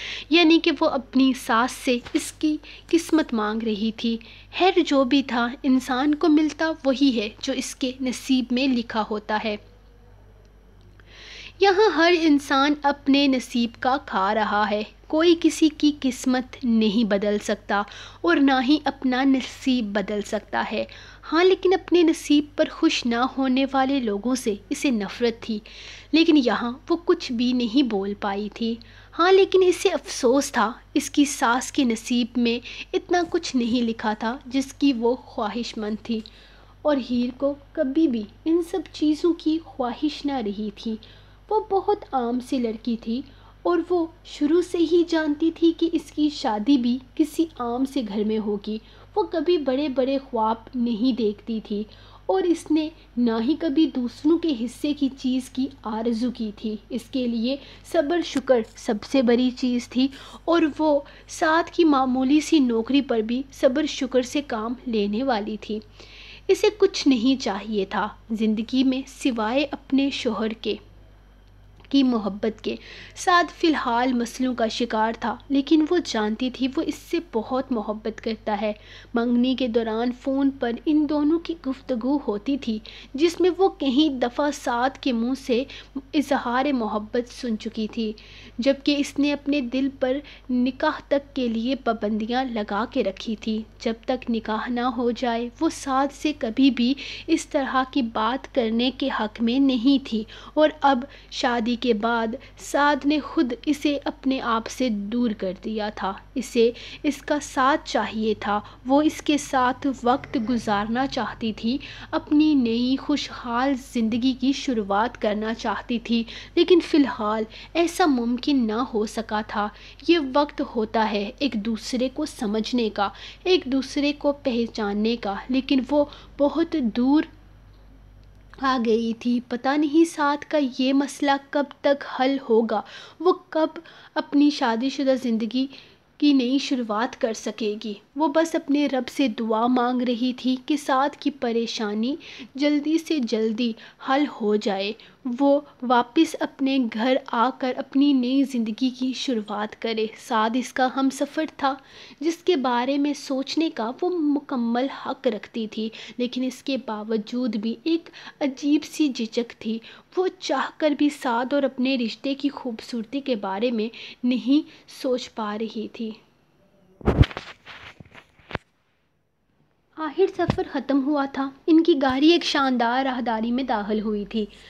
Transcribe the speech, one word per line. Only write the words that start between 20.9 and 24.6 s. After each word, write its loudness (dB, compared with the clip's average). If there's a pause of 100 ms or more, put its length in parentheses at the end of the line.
हाँ, 0
लेकिन 4
अपने 4
नसीब 2 (100)
पर 2
खुश 0
ना 0
होने 2
वाले 0
लोगों -2
से -2 (140)